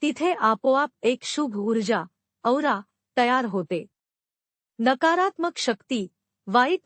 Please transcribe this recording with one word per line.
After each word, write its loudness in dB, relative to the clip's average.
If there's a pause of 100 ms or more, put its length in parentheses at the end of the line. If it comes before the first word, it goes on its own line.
तिथे 0
आपोआप 0 (120)
एक 0
शुभ -4
ऊर्जा, 0 (400)
औरा, 0 (360)
तयार 2
होते. -4 (960)
नकारात्मक 0
शक्ती, -4 (400)
वाईट 2